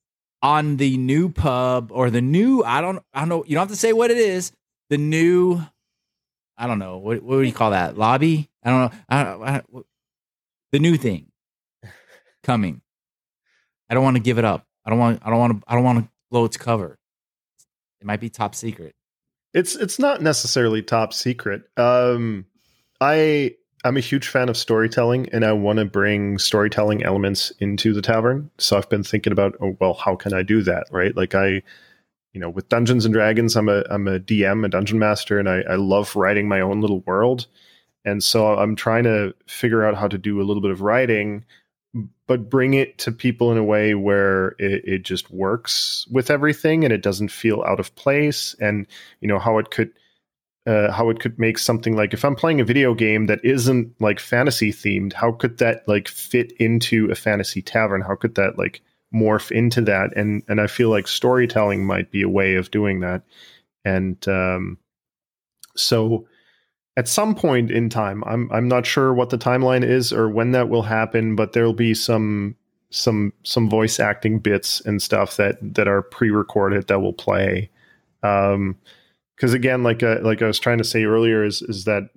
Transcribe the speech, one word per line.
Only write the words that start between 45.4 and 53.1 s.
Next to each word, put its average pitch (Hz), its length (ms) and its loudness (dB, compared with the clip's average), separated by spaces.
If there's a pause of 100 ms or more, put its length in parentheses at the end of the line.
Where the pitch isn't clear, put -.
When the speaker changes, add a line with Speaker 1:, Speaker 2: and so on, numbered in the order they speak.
Speaker 2:
with 123 220 0
everything 151 540 2
and 123 80 4
it 101 100 0
doesn't 101 300 -2
feel - 320 0
out 95 160 0
of - 160 -10
place. 143 640 -2
And, 104 260 -2 (340)
you 101 60 -6
know, 101 140 0
how 110 180 2
it 110 140 -4
could, - 180 -2 (760)
uh, 104 260 2
how 113 180 2
it 113 80 0
could 117 200 -6
make 113 200 0
something 117 380 0
like, 104 160 0
if 110 120 -2
I'm 143 120 2
playing 160 240 2
a 117 40 2
video 123 300 2
game 107 320 2